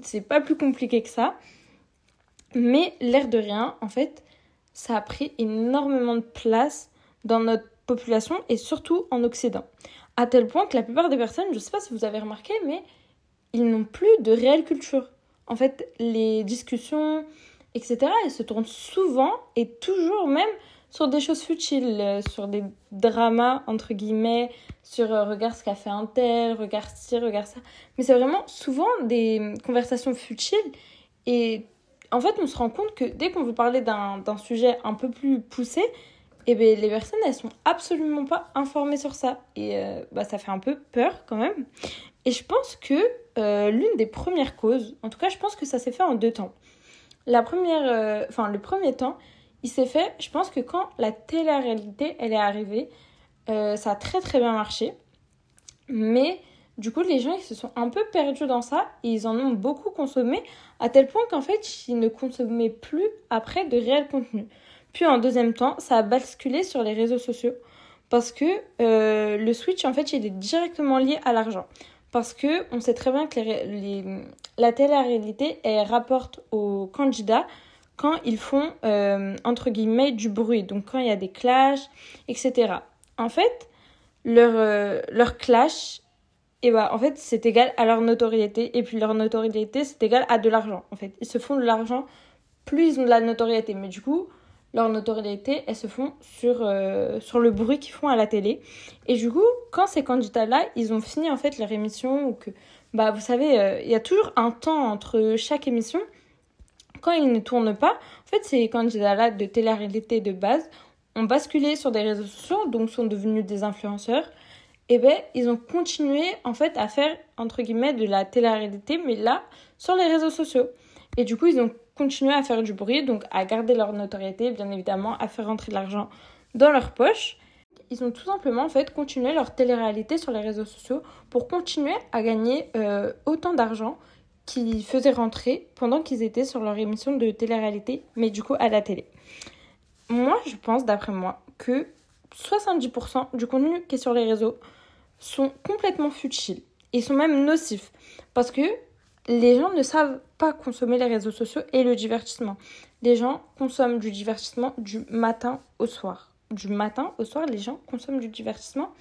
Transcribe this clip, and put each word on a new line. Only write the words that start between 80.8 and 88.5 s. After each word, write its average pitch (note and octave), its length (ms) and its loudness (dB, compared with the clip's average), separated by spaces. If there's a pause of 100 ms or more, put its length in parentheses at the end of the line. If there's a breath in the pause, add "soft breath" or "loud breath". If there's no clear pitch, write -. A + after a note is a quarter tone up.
quand C4 60 -4
il B3+ 80 -2
y A3+ 60 2
a G#3 40 2
des F#3+ 140 -8
clashs, C4+ 580 2 (400 loud breath)
et B3 60 -6
cetera. A#3 500 0 (360)
En A#3 100 -2
fait, A#4 400 0 (560 soft breath)
leur, A#3 300 8
euh, G#3 540 2
leur A#3 280 2
clash, - 640 2 (640)
eh A#3+ 60 8
ben, A3 220 4
en A3 40 -2
fait, C4+ 200 0
c'est - 280 -2
égal A#3 300 6
à A#3+ 100 4
leur A3+ 140 6
notoriété. A3+ 800 2